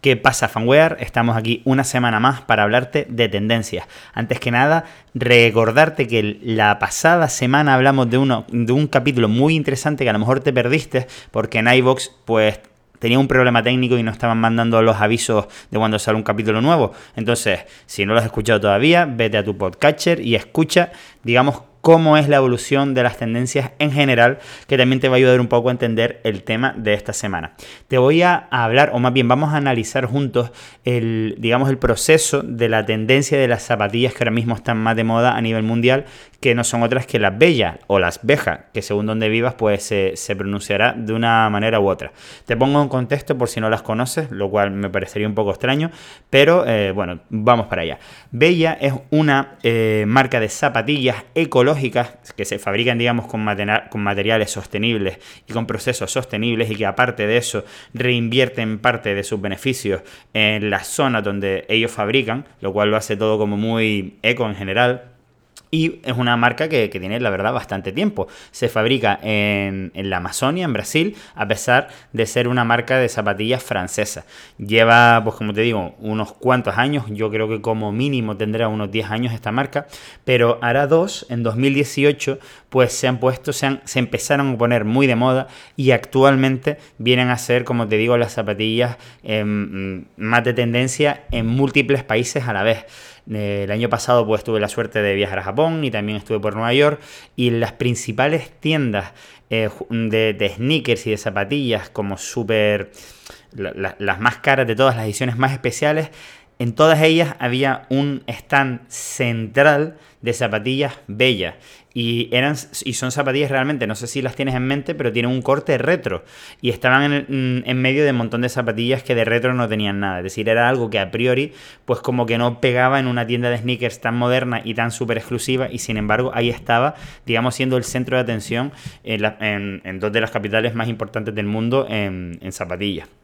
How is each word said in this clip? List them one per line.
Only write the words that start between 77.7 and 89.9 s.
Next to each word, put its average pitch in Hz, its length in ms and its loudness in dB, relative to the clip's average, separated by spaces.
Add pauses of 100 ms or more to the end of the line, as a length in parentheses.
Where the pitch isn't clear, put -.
mínimo 117 460 -2
tendrá 110 320 -2
unos 107 240 -4
diez 104 180 -4
años 117 240 -4
esta 107 160 -8
marca. 139 380 -4 (360)
Pero 117 380 2
hará 123 240 0
dos, 165 420 0
en 120 140 -4
dos 113 140 -2
mil 135 180 2
dieciocho, 139 640 0 (300)
pues 127 240 2
se - 160 -2
han 127 100 0
puesto, 127 340 -2
se 143 140 -4
han, 135 160 -2
se - 160 -6
empezaron 135 540 0
a 117 60 -4
poner 117 260 2
muy 127 240 2
de 120 80 2
moda 127 320 0 (260)
y 135 160 0
actualmente 135 840 2 (220)
vienen 123 320 2
a 123 80 0
ser, 123 260 0
como 117 240 -2
te 107 80 0
digo, 117 200 2
las 117 160 0
zapatillas, 110 640 -2 (280)
em, 101 800 -4 (120)